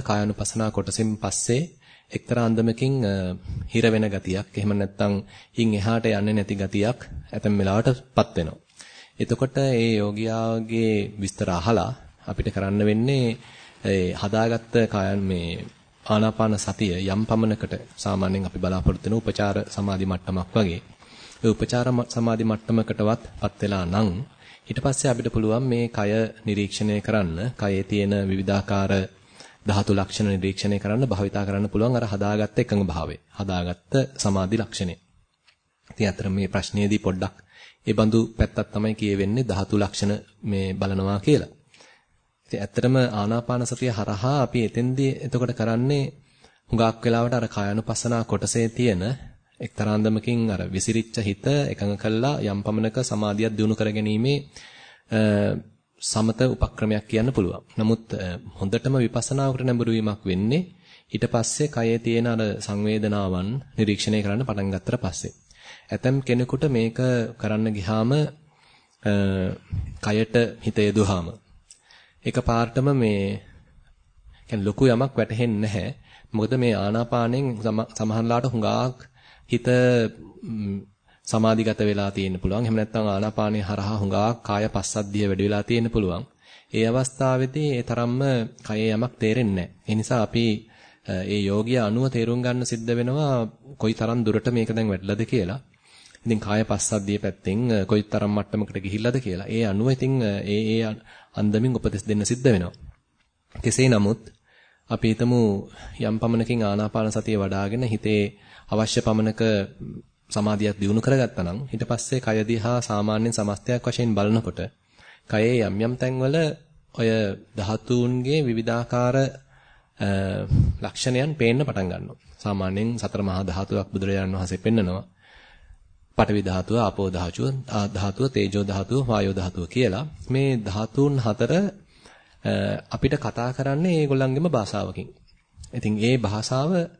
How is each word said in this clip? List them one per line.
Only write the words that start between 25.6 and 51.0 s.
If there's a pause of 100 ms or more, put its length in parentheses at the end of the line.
මේ
කය (300)
නිරීක්ෂණය
කරන්න, (180)
කයේ
තියෙන (120)
විවිධාකාර (720)
ධාතු
ලක්ෂණ
නිරීක්ෂණය
කරන්න,
භාවිතා
කරන්න
පුළුවන්
අර
හදාගත්ත
එකඟ
භාවය, (160)
හදාගත්ත (220)
සමාධි
ලක්ෂණය. (920)
ඉතින්
අතර
මේ
ප්‍රශ්නයේදී
පොඩ්ඩක් (460)
ඒ
බඳු (100)
පැත්තක්
තමයි
කියවෙන්නේ
ධාතු
ලක්ෂණ (280)
මේ
බලනවා
කියලා. (960)
ඉතින්
ඇත්තටම (140)
ආනාපාන
සතිය
හරහා
අපි
එතෙන්දී
එතකොට
කරන්නේ (600)
හුඟක්
වෙලාවට
අර
කායානුපස්සනා
කොටසේ
තියෙන (540)
එක්තරා
අන්දමකින් (100)
අර
විසිරිච්ච